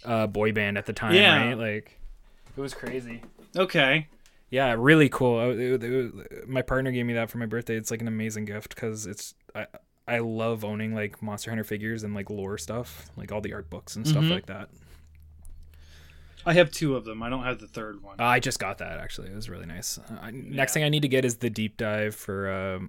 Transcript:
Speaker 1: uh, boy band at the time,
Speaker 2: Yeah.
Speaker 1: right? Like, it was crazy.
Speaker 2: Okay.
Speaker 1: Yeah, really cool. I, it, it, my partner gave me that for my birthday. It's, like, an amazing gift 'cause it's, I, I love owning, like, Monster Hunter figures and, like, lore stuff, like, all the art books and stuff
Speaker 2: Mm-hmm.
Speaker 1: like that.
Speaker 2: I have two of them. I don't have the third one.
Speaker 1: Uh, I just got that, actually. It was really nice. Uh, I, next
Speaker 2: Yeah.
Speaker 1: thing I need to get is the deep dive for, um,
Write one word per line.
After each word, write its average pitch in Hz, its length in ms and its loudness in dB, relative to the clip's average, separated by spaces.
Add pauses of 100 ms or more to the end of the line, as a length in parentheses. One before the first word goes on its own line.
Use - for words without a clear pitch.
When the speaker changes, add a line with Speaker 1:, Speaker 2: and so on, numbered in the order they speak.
Speaker 1:
uh, 113 220 2
boy 107 260 2
band 101 260 0
at 101 80 -6
the 113 60 -4
time, 110 220 2
Speaker 2:
Yeah. 170 340 8
Speaker 1:
right? 117 100 -2
Like, 107 400 -4 (580)
it 135 40 -6
was 139 120 -6
crazy. 120 500 -8 (340)
Speaker 2:
Okay. 156 500 4 (440)
Speaker 1:
Yeah, 127 280 2
really 143 300 10
cool. 120 300 4
I, 120 100 2
it, 127 360 2
it, 120 640 -4
my 127 140 0
partner 131 300 0
gave 123 140 0
me 120 80 0
that 117 160 0
for 120 80 -8
my 117 80 -2
birthday. 117 300 -2
It's, 110 140 -6
like, 113 100 -4
an 117 80 -4
amazing 110 380 -2
gift 104 300 -10
'cause 110 300 -6
it's, - 280 -12 (200)
I, 107 120 -8 (420)
I 117 120 2
love 113 440 -2
owning, 107 300 -2
like, 107 280 -4
Monster 104 280 -6
Hunter 110 140 -2
figures 110 400 -4
and, 104 100 -4
like, 101 160 -6
lore 101 280 -4
stuff, - 480 -8 (100)
like, 101 160 -10
all 107 80 -2
the - 120 -6
art - 180 -10
books - 260 -12
and 110 100 -4
stuff 151 180 4
Speaker 2:
Mm-hmm. 165 80 2
Speaker 1:
like 185 140 -4
that. - 220 -12 (1800)
Speaker 2:
I 170 80 6
have 170 160 8
two 139 260 0
of 117 80 -4
them. 110 180 -10
I 117 60 -4
don't 127 160 -4
have 123 160 -2
the 104 60 -18
third 107 360 -10
one. 98 160 -18
Speaker 1:
Uh, 120 60 0
I 123 160 6
just 123 180 -2
got 98 200 -4
that, 85 200 -8
actually. 80 300 -10
It 95 60 -10
was 107 160 -8
really 90 160 -12
nice. 85 320 -8
Uh, - 240 -14
I, 113 80 -12
next 135 400 -2
Speaker 2:
Yeah. - 40 0
Speaker 1:
thing 156 100 2
I 147 40 4
need 151 140 4
to 143 60 4
get 127 180 4
is 117 100 -2
the 120 140 -2
deep 107 260 -4
dive 107 380 -2
for, 98 360 -4
um, 95 380 -4